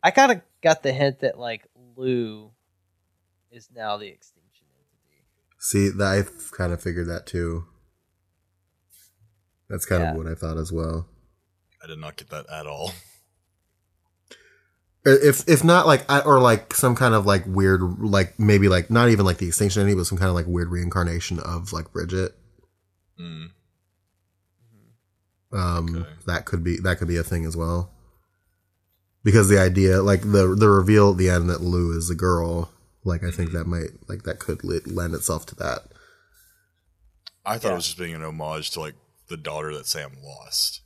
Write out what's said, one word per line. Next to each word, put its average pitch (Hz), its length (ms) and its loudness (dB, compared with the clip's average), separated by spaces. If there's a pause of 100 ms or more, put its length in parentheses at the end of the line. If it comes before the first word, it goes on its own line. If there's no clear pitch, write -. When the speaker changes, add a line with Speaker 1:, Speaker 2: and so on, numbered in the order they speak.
Speaker 1:
I 170 100 2
kinda 247 320 4 (200)
got 160 200 2
the 135 100 -2
hint 139 260 0
that, - 180 -2
like, 117 300 -12 (280)
Lou 117 560 -6 (1000)
is 120 240 -20
now 107 220 -6
the 104 100 -14
extinction - 600 -20 (100)
entity. - 480 -20 (340)
Speaker 2:
See, 101 300 0
that, 98 380 0
I - 300 -20
kinda 87 200 -4
figured 87 320 -6
that 85 180 -10
too. 85 380 -6 (2000)
That's 92 160 -8
kind 87 160 0
Speaker 1:
Yeah. 82 100 -2
Speaker 2:
of 80 60 -6
what 80 100 -8
I 80 80 -8
thought 80 220 -8
as 80 140 -8
well. 82 380 -6 (760)
Speaker 3:
I 80 40 -20
did 80 120 -18
not 76 180 -16
get - 120 -20
that 76 200 -14
at 78 160 -14
all. 76 260 -10 (2250)
Speaker 2:
I-, 143 40 4 (120)
if, 143 260 2
if 156 160 4
not, 170 220 6
like, 147 240 2
I, 139 120 2
or, 143 180 6
like, 120 340 2
some 123 220 2
kind 123 180 2
of, 104 120 2
like, 98 200 2
weird, 95 360 2 (180)
like, 101 400 0
maybe, 104 300 6
like, 90 200 2
not 117 200 4
even, 101 160 4
like, 90 120 0
the 90 100 -4
extinction 101 340 0
entity, 101 160 2
but 90 100 0
some 95 100 -4
kind 92 120 0
of, 90 60 0
like, 85 120 -2
weird 87 240 -4
reincarnation 87 680 -4
of, 85 340 -10
like, 80 180 -12
Bridget. 87 440 -6 (840)
Speaker 3:
Mm. 82 320 -16 (2000)
Speaker 2:
Um, 85 460 -4
Speaker 3:
Okay. 85 120 -8 (160)
Speaker 2:
that 87 200 -4
could 85 180 -4
be, 87 160 -2
that 90 200 0
could 87 80 -4
be 85 100 -2
a 82 60 -2
thing 82 220 -4
as 80 120 -6
well. 87 340 -4 (1300)
Because 104 260 6
the 101 100 8
idea, 92 420 4
like, 98 200 2
the, 98 360 4
the 107 120 6
reveal 101 420 6
at 90 60 0
the 92 120 2
end 87 200 2
that 87 120 -4
Lou 87 340 0
is 82 140 -4
a 90 60 -4
girl, 85 580 -2 (300)
like, 87 200 -2
I 87 80 -4
think 85 200 -4
Speaker 3:
Mm-hmm. 87 60 -6
Speaker 2:
that 85 100 -6
might, 85 420 -8
like, 95 140 -12
that - 160 -10
could - 240 -8
li-, 87 220 -4
lend 87 280 -6
itself - 340 -6
to - 80 -20
that. - 280 -8 (1600)
Speaker 3:
I 107 120 -4
thought 113 120 -4
Speaker 1:
Yeah. 95 40 -2
Speaker 3:
it - 20 -2
was 85 100 -6
just - 120 -8
being 85 180 -10
an 80 80 -12
homage 78 480 -10
to, - 80 -10
like, 76 160 -12 (320)
the 85 100 -12
daughter 76 380 -10
that 71 100 -14
Sam 71 260 -10 (120)
lost. - 640 -8